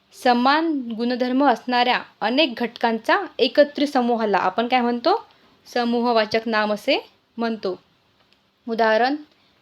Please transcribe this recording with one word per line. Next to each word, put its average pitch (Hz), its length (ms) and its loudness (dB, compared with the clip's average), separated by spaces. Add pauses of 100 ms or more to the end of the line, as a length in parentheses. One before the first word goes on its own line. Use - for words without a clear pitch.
(120)
समान 262 840 0
गुणधर्म 254 520 0
असणाऱ्या 240 540 0 (180)
अनेक 254 340 0
घटकांचा 233 680 -2 (160)
एकत्रित 285 500 2
समूहाला 233 500 0
आपण 208 300 -2
काय 254 120 2
म्हणतो? 240 460 0 (400)
समूहवाचक 233 800 0
नाम 214 260 0
असे 277 360 -2 (280)
म्हणतो. 220 460 -6 (840)
उदाहरण, 226 480 2 (460)